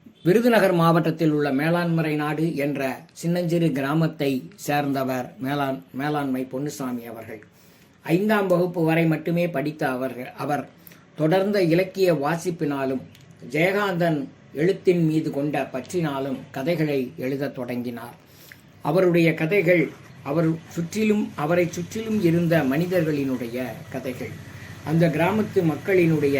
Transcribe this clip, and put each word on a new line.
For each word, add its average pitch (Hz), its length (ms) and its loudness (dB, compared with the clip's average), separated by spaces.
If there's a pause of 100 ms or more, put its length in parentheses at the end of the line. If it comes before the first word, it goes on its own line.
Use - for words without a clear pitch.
(240)
விருதுநகர் 208 500 4
மாவட்டத்தில் 165 580 4
உள்ள 147 220 2
மேலாண்மறை 165 600 0
நாடு 151 400 -2
என்ற 139 440 -2 (120)
சின்னஞ்சிறு 170 600 0
கிராமத்தை 139 840 0
சேர்ந்தவர் 131 880 -2
மேலாண்-, 135 380 -2 (100)
மேலாண்மை 139 540 -2
பொன்னுசாமி 131 600 -8
அவர்கள். 113 380 -14 (580)
ஐந்தாம் 202 460 2
வகுப்பு 175 360 2
வரை 165 220 4
மட்டுமே 170 440 0
படித்த 147 400 -2
அவர்கள், 127 420 -6
அவர் 143 380 -6 (460)
தொடர்ந்த 190 480 2
இலக்கிய 180 500 2
வாசிப்பினாலும் 143 880 -2 (480)
ஜெயகாந்தன் 170 760 0 (300)
எழுத்தின் 175 500 2
மீது 156 260 0
கொண்ட 139 420 -2
பற்றினாலும் 139 640 -4 (140)
கதைகளை 151 680 -2
எழுதத் 131 380 -4
தொடங்கினார். 120 680 -8 (600)
அவருடைய 170 520 4
கதைகள் 165 560 2 (340)
அவர் 160 240 0 (220)
சுற்றிலும், 208 680 0
அவரை 170 320 2
சுற்றிலும் 214 560 -4
இருந்த 165 400 4
மனிதர்களினுடைய 135 1000 0 (280)
கதைகள், 131 380 -8 (560)
அந்த 165 220 4
கிராமத்து 190 560 0
மக்களினுடைய, 160 760 2